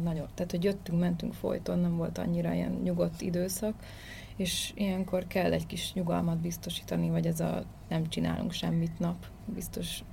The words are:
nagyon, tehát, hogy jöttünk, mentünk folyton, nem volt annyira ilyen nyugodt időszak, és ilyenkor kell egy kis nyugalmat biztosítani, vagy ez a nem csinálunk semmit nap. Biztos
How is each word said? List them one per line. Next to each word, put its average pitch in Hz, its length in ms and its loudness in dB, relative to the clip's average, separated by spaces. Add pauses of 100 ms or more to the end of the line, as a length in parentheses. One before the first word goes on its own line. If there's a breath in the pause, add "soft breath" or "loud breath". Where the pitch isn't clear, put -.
nagyon, 160 300 0
tehát, 180 160 -2
hogy 175 140 2
jöttünk, 185 360 2
mentünk 175 340 2
folyton, - 440 0
nem 175 180 4
volt 165 220 -2
annyira 170 340 2
ilyen 175 320 0
nyugodt 175 360 2
időszak, 185 540 0 (640 loud breath)
és - 380 -2
ilyenkor 190 520 0
kell 175 260 4
egy 165 140 2
kis - 260 -6
nyugalmat 170 460 2
biztosítani, 170 720 0
vagy 165 160 4
ez 165 140 2
a 165 240 0 (240)
nem 160 200 0
csinálunk - 440 0
semmit 165 460 0
nap. 175 280 0 (200)
Biztos 180 520 -4 (140)